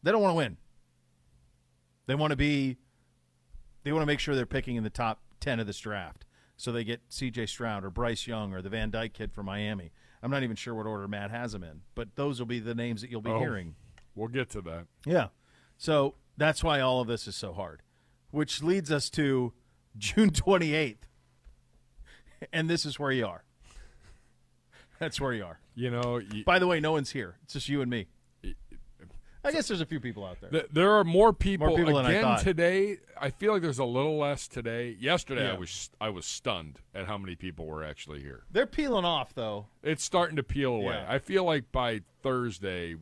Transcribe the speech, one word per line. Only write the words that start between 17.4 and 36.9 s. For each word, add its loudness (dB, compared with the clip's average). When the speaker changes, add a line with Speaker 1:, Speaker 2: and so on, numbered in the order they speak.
Speaker 1:
hard, -8
which -2
leads 2
us 0
to 2
<laughs> -20
June 4
twenty-eighth. 2
And -2
this 2
is -6
where 0
you 2
are. -8
That's -6
where -2
you -4
are. -14
Speaker 2:
You -4
know, -2
y- -6
Speaker 1:
By 6
the 4
way, 4
no 2
one's 0
here. -8
It's -18
just -8
you 0
and -2
me. -2
Speaker 2:
y- -6
Speaker 1:
I 2
guess 0
there's 0
a 0
few -6
people -8
out -12
there. -16
Speaker 2:
Th-, 0
there 6
are 8
more 8
people 2
Speaker 1:
More 6
people 6
than 4
I 6
Speaker 2:
again 4
Speaker 1:
thought. 6
Speaker 2:
today. 4
I 0
feel 2
like 4
there's 0
a 4
little 2
less -2
today. -6
Yesterday, 0
I -2
Speaker 1:
Yeah. -4
Speaker 2:
was, -8
I -2
was -6
stunned -6